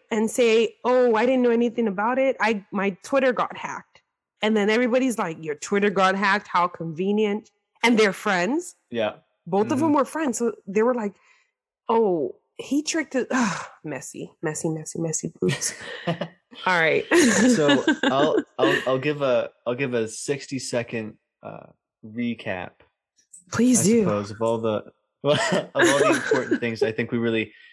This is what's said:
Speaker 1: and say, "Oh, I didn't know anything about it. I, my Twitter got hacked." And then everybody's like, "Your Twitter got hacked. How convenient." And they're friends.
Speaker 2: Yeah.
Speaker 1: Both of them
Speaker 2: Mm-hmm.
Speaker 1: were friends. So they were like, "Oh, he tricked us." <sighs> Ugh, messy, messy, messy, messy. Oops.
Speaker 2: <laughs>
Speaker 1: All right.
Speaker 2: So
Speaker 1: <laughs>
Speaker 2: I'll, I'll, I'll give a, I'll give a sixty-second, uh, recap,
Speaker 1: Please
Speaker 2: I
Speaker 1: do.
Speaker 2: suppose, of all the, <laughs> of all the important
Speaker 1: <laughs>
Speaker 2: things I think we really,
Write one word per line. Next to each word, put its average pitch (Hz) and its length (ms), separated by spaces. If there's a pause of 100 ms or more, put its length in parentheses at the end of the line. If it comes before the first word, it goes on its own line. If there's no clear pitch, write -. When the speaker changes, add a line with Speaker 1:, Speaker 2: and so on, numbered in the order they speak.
(120)
Speaker 1:
and 220 180
say, 226 540
"Oh, 247 320
I 220 100
didn't 254 160
know 240 80
anything 233 380
about 214 320
it. 269 200
I, 214 320
my 196 200 (120)
Twitter 262 300
got - 240
hacked." - 460 (400)
And 214 120
then 208 140
everybody's 247 480
like, 165 260
"Your 151 120
Twitter 202 340
got 190 260
hacked. 196 320
How 180 200
convenient." 202 840 (320)
And 233 160
they're 208 160
friends. 208 600 (160)
Speaker 2:
Yeah. 214 220 (340)
Speaker 1:
Both 202 240
of 269 80
them 330 80
Speaker 2:
Mm-hmm. 294 60
Speaker 1:
were 269 120
friends. 302 320
So 233 160 (140)
they 202 160
were 247 100
like, 214 220 (720)
"Oh, 190 480 (220)
he 294 260
tricked 311 320
us." 247 120
<sighs> - 40
Ugh, 226 340 (180)
messy, 147 480 (120)
messy, 156 260
messy, 156 300
messy. 165 340 (100)
Oops. 170 300 (160)
Speaker 2:
<laughs> - 180 (580)
Speaker 1:
All 185 140
right. 156 260 (420)
Speaker 2:
So 254 360 (140)
Speaker 1:
<laughs> - 120
Speaker 2:
I'll, 147 340 (160)
I'll, - 260
I'll 131 140
give 143 240
a, 123 260 (160)
I'll 120 100
give 127 200
a 113 120
sixty-second, 120 1080 (260)
uh, 107 260 (380)
recap, 110 680 (800)
Speaker 1:
Please 240 280
Speaker 2:
I 160 40
Speaker 1:
do. 226 160
Speaker 2:
suppose, 104 320
of 107 100
all 113 180
the, 110 240 (200)
<laughs> - 200
of 147 520
all - 260
the 622 100
important - 460
Speaker 1:
<laughs> - 20
Speaker 2:
things 113 240
I 113 80
think 113 200
we 123 60
really, 113 360 (200)